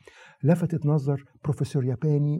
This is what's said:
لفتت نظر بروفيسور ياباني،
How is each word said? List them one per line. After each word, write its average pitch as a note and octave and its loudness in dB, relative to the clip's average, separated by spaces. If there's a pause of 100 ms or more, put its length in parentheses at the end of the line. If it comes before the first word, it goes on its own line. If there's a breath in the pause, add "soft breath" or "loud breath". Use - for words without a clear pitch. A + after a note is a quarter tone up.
(420 loud breath)
لفتت E3 2
نظر C#3+ 0 (200)
بروفيسور C#3 -2
ياباني، D3 0